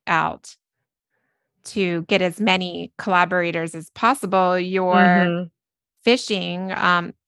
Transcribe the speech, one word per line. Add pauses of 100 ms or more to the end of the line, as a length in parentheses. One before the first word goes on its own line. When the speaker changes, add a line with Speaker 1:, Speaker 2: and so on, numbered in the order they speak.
Speaker 1:
out (1080)
to
get
as
many
collaborators
as
possible.
You're
Speaker 2:
Mm-hmm. (600)
Speaker 1:
fishing,
um, (160)